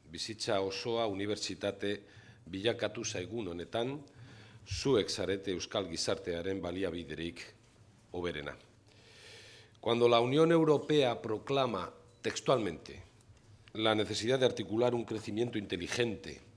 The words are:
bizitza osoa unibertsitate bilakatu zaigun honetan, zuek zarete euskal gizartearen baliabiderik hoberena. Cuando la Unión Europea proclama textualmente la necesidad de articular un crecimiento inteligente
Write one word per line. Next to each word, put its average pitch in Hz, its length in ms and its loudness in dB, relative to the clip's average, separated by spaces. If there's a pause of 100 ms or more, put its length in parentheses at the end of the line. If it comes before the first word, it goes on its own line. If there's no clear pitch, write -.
(120)
bizitza 98 500 -2
osoa 113 460 -2
unibertsitate 101 840 -4 (580)
bilakatu 104 560 -2
zaigun 95 480 -6
honetan, 117 460 -4 (680)
zuek 120 440 2
zarete 98 420 -2
euskal 95 360 -2
gizartearen 90 720 -2
baliabiderik 87 840 -6 (680)
hoberena. 76 440 -4 (1200)
Cuando 117 300 6
la 117 100 8
Unión 143 320 4
Europea 147 720 4
proclama 110 680 -2 (300)
textualmente 107 800 -2 (720)
la 110 200 4
necesidad 107 460 2
de 127 80 8
articular 113 480 0
un 117 100 -2
crecimiento 107 520 -2
inteligente 98 840 -4 (160)